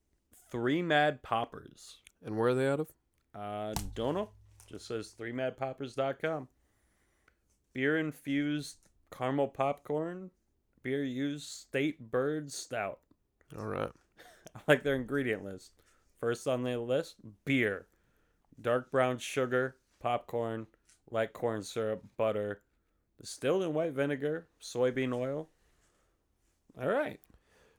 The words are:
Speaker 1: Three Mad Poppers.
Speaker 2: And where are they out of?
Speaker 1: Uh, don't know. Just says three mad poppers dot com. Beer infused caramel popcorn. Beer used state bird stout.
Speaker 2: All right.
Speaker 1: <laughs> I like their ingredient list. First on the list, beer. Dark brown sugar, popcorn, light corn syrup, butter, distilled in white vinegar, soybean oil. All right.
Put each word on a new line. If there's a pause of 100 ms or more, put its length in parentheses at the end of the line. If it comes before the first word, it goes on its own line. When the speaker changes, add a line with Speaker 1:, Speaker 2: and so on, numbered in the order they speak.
(500)
Speaker 1:
Three
Mad
Poppers. (280)
Speaker 2:
And
where
are
they
out
of? (460)
Speaker 1:
Uh, (200)
don't
know. (360)
Just
says
three
mad
poppers
dot
com. (1200)
Beer
infused (380)
caramel
popcorn. (520)
Beer
used
state
bird
stout. (580)
Speaker 2:
All
right. (340)
Speaker 1:
<laughs>
I
like
their
ingredient
list. (480)
First
on
the
list, (300)
beer. (760)
Dark
brown
sugar, (300)
popcorn, (420)
light
corn
syrup, (160)
butter, (600)
distilled
in
white
vinegar, (160)
soybean
oil. (1300)
All
right. (600)